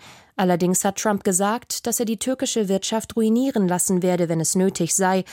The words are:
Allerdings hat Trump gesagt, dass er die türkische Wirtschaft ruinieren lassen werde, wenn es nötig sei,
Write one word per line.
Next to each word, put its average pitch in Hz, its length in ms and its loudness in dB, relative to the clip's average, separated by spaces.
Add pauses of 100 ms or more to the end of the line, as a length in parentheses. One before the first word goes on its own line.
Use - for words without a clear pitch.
(360)
Allerdings 180 480 2
hat 196 140 -2
Trump 208 260 -2
gesagt, 202 600 -2
dass 233 120 -2
er - 60 -2
die 214 140 -4
türkische 247 500 -2
Wirtschaft 196 480 -2
ruinieren 226 520 2
lassen 180 340 0
werde, 180 260 2
wenn 165 120 0
es 156 140 0
nötig 185 400 0
sei, 185 380 2